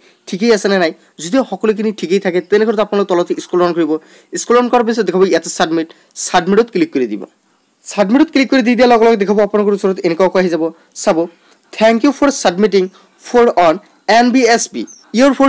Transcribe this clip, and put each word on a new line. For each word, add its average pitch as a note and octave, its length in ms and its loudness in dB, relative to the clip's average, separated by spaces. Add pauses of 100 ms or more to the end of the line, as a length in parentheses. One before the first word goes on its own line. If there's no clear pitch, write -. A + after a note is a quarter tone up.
(280)
ঠিকেই G#3+ 280 -2
আছে G#3 160 -2
নে G3 120 0
নাই। D#3+ 80 -2 (320)
যদি F3 140 -2 (140)
সকলোখিনি G#3+ 380 -2 (100)
ঠিকেই F#3+ 260 -2
থাকে F3+ 140 -2 (100)
তেনে G#3+ 160 2
ক্ষেত্ৰত A3 200 -4
আপোনালোকে G3+ 260 -2
তলতে F3 220 -2 (100)
scroll - 180 -4
down F3 160 0
কৰিব। D#3+ 140 -2 (500)
scroll - 160 0
down B3 140 0
কৰাৰ A#3+ 160 2
পিছত A3+ 200 -2
দেখা F3+ 120 -2
পাব G3 140 4
ইয়াতে E3 240 -2
ছাবমিট, E3 300 -2 (380)
ছাবমিটত G3 480 0
click D#3+ 220 0
কৰি B2+ 180 -2
দিব। G2+ 100 -10 (600)
ছাবমিটত A#3 500 0
click C4+ 180 -2
কৰি C4+ 160 2
দি B3 100 2
দিয়াৰ B3 160 4
লগে A3 120 4
লগে A#3 160 4
দেখা G3+ 120 0
পাব G#3 140 2
আপোনালোকৰ G#3 300 0
ওচৰত F#3+ 200 -2 (100)
এনেকুৱাকৈ F#3 340 0
আহি F#3 120 0
যাব। D#3+ 100 -2 (400)
চাব F#3+ 140 0 (560)
"Thank A3+ 300 2
you C#4+ 140 2
for C#4+ 120 2 (120)
ছাবমিটিং F#3+ 420 0 (380)
for A#3+ 240 2 (200)
on D#3+ 80 4 (440)
এন A#3+ 160 4
বি C4 80 2 (140)
এছ - 80 0 (100)
পি, B2 80 -8 (360)
your C4+ 200 4
ফৰ C4+ 120 4